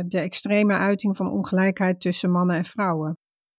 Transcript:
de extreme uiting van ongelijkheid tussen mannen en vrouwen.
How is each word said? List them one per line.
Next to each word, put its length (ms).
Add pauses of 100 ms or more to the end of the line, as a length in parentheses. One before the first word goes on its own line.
de 120
extreme 540
uiting 420
van 160
ongelijkheid 680
tussen 300
mannen 240
en 100
vrouwen. 480 (460)